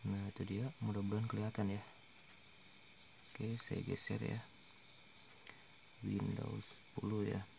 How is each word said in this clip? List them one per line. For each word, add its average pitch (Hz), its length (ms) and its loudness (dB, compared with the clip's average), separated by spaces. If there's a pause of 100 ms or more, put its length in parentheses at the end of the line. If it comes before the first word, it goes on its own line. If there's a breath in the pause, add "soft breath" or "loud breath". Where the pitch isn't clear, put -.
Nah, 101 240 2
itu 95 160 -2
dia, 107 320 2
mudah-mudahan 107 480 4
kelihatan 107 480 4
ya. 101 80 -2 (1400)
Oke, 113 320 2
saya - 240 2
geser 113 400 2
ya. 110 160 4 (1700 loud breath)
Windows 101 720 2
sepuluh 104 480 2
ya. 98 160 2 (160)